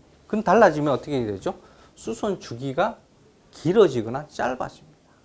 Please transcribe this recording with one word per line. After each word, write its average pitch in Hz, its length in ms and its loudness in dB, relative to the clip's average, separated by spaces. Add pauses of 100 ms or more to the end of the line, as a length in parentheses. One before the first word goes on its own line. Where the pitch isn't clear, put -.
(260)
그럼 214 160 -4
달라지면 170 500 4
어떻게 127 320 -2
되죠? 104 300 -6 (400)
수선 220 460 -6
주기가 139 580 -4 (540)
길어지거나 147 720 2
짧아집니다. - 720 -8 (260)